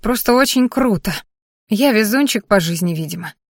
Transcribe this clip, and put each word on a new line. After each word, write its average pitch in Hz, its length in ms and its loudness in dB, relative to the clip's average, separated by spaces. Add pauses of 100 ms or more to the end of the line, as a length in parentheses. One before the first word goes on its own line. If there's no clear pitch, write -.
просто 240 340 -2
очень 254 340 2
круто. 240 440 0 (560)
Я 254 240 2
везунчик 220 540 0
по 202 140 4
жизни, 170 340 -2
видимо. 160 400 -10 (220)